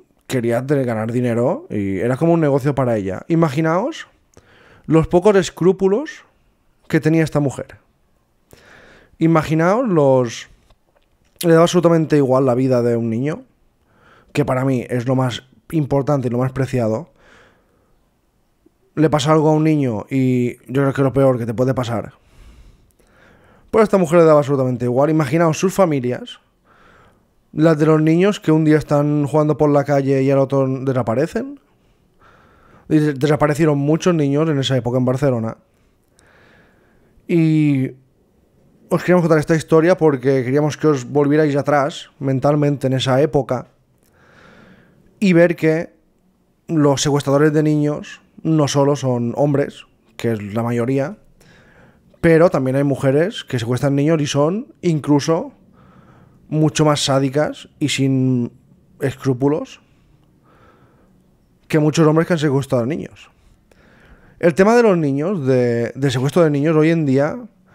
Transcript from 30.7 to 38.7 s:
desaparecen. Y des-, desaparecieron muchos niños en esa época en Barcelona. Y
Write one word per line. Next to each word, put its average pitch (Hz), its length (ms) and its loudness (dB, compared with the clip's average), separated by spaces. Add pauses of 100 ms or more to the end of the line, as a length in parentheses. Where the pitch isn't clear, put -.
desaparecen. 135 760 -4 (1300)
Y 156 80 2
des-, 151 200 -2
desaparecieron 147 600 0
muchos 160 360 0
niños 147 360 0
en 143 80 -2
esa 131 180 -2
época 123 220 -2
en 127 80 0
Barcelona. 123 500 -2 (1700)
Y 151 640 0 (1000)